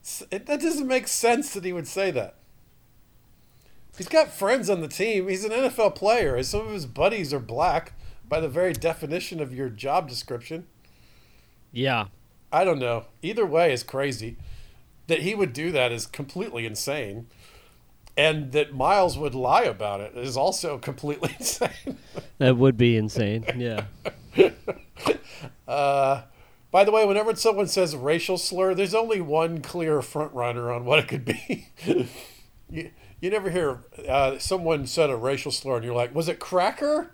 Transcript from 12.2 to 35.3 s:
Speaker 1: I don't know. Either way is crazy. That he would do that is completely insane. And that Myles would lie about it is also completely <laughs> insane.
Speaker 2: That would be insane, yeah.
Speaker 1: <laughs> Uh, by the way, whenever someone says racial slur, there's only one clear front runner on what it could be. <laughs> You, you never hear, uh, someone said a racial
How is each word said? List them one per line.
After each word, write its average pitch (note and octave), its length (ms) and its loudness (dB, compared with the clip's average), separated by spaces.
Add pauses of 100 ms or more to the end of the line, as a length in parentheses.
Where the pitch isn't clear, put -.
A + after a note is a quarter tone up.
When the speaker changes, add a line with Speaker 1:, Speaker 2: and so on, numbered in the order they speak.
Speaker 1:
I E3 120 4
don't E3 140 2
know. A#2 280 -2 (160)
Either G#3+ 220 -2
way E3 280 4
is A#2+ 100 -4
crazy. B2+ 540 -6 (720)
That D#3+ 140 2
he G3 120 -2
would F#3 180 0
do D#3+ 200 -4
that B2 200 2
is A2+ 140 -6
completely C#3+ 580 -8
insane. A2+ 640 -6 (920)
And D3 360 2
that D3 200 0
Myles D#3+ 460 4
would C#3+ 160 -4
lie C3+ 300 4
about G#2 360 -2
it G#2+ 160 -12
is B2 200 -6
also D3+ 420 -2
completely D3 560 -6
<laughs> - 40 -16
insane. - 600 -4 (400)
Speaker 2:
That C3 180 6
would B2+ 220 6
be A#2+ 180 6
insane, A2 480 0 (120)
yeah. A2+ 300 -4 (500)
Speaker 1:
<laughs> - 140 8 (1160)
Uh, C#3 540 2 (480)
by G3 140 8
the G#3 80 6
way, A3 120 6
whenever G#3+ 300 2
someone G#3 320 2
says D#3+ 300 0
racial E3 420 0
slur, F#3 360 0
there's F#3+ 200 0
only A3 260 2
one D#3+ 400 0
clear D#3+ 400 0
front D3 320 -6
runner A#2+ 400 -2
on A#2+ 120 -4
what D3 160 4
it - 80 -8
could B2+ 160 -6
be. - 440 -6 (160)
<laughs> C#3+ 240 2 (600)
You, D#3+ 200 -10 (300)
you F3+ 100 -2
never G3+ 200 0
hear, D3 340 0 (240)
uh, C3+ 300 4
someone E3 500 0
said D#3 200 4
a C3 80 0
racial C3 360 -2